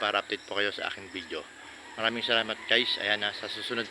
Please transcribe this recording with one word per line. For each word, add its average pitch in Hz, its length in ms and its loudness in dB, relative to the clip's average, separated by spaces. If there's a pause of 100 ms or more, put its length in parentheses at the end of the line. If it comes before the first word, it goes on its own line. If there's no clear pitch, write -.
para 101 240 2
update 104 240 -4
po 98 80 -2
kayo 101 160 2
sa - 160 -4
aking 95 240 -10
video. 82 320 -6 (560)
Maraming 113 240 2
salamat 113 400 2
guys. 117 400 4
Ayan 104 160 4
na, 104 160 0
sa - 80 -8
susunod 110 460 -4